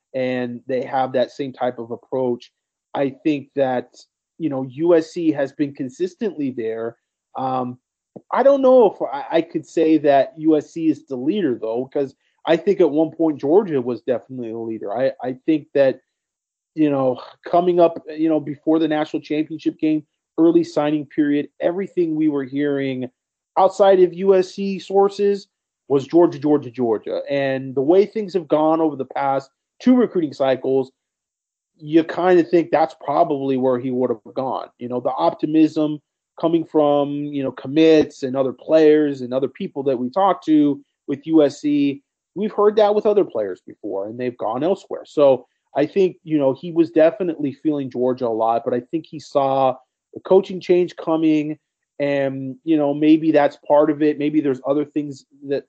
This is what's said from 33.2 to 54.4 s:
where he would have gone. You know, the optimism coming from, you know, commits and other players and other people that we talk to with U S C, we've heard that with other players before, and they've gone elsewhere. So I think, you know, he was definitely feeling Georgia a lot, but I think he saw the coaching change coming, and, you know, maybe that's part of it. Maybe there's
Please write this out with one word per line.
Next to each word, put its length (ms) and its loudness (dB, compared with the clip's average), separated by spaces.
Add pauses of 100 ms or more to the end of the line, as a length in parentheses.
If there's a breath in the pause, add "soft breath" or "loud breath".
where 200 0
he 140 -6
would 180 0
have 240 -10
gone. 360 -6 (100)
You 80 -12
know, 120 -6
the 120 -4
optimism 880 0 (400)
coming 240 0
from, 600 0
you 180 -6
know, 80 -4
commits 720 2
and 120 -4
other 180 -2
players 680 2
and 120 -10
other 160 -2
people 340 -10
that 160 -2
we 100 -4
talk 360 0
to 380 2 (240)
with 200 -8
U 160 6
S 160 0
C, 420 -2 (340)
we've 180 -6
heard 240 2
that 180 4
with 100 -2
other 200 2
players 420 -6
before, 400 -10
and 100 -14
they've 200 -8
gone 260 -6
elsewhere. 400 -4
So 420 2 (300)
I 100 0
think, 380 0
you 140 -2
know, 160 2
he 180 -14
was 180 2
definitely 640 0
feeling 380 -4
Georgia 380 -2
a 20 -2
lot, 340 -2
but 100 -4
I 60 0
think 260 -8
he 140 -16
saw 560 0 (380)
the 80 -16
coaching 400 2
change 340 0
coming, 640 -2 (400)
and, 640 -4
you 140 2
know, 160 2
maybe 380 2
that's 260 2 (100)
part 220 4
of 120 -2
it. 160 0
Maybe 220 -2
there's 260 -2